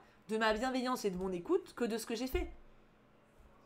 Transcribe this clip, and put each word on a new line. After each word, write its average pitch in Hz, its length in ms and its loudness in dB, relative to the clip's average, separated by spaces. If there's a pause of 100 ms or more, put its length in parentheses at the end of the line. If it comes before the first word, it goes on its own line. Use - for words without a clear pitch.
(280)
de 220 80 0
ma 220 160 4
bienveillance 254 540 0
et 202 40 4
de 180 60 -2
mon 185 160 -2
écoute, 185 420 0
que 240 120 2
de 214 100 0
ce 220 80 -4
que 240 100 -4
j'ai 233 120 -2
fait. 349 260 -2 (1120)